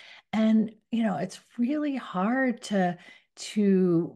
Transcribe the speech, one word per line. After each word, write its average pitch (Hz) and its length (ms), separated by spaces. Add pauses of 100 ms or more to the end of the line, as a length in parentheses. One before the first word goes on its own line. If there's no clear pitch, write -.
(320)
And, 220 400 (200)
you 233 120
know, 190 140
it's 185 240 (160)
really 277 400
hard 240 680
to, 180 340 (380)
to 185 800